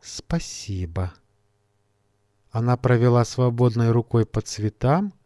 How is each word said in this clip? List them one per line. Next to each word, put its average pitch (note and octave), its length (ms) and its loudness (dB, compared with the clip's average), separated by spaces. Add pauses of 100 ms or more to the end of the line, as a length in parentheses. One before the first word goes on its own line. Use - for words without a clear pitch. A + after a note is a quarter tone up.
«Спасибо». F2+ 1120 -8 (1400)
Она A#2+ 240 0
провела A#2+ 480 4
свободной A#2+ 680 0
рукой A2+ 340 2
по - 160 -6
цветам C#3+ 720 -2 (120)